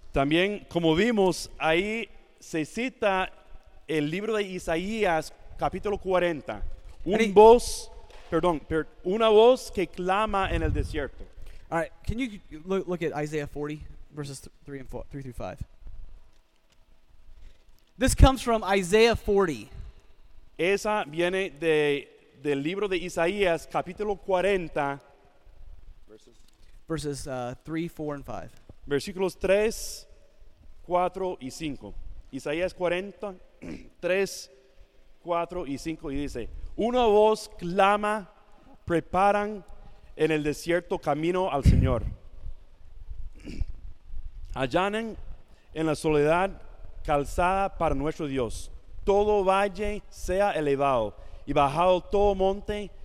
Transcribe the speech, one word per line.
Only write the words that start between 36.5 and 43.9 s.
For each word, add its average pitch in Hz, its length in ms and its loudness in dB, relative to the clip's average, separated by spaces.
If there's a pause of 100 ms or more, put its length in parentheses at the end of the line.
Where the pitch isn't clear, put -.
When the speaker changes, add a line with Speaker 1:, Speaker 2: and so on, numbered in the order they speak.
Speaker 1:
"Una 240 300 2
voz 214 520 4
clama, 202 720 2 (560)
preparan 202 800 2 (520)
en 156 160 2
el 151 120 0
desierto 170 560 -2
camino 170 520 0
al 139 120 -2
Señor. 127 400 4 (1400)
<clears throat> - 200 -4 (880)